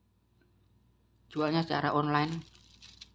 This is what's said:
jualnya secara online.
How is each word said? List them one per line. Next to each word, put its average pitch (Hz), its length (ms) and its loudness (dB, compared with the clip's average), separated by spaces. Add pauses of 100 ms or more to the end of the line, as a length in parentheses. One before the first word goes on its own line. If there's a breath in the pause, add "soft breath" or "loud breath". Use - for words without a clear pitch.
(1300)
jualnya 156 400 0
secara 147 240 0
online. 147 480 0 (760)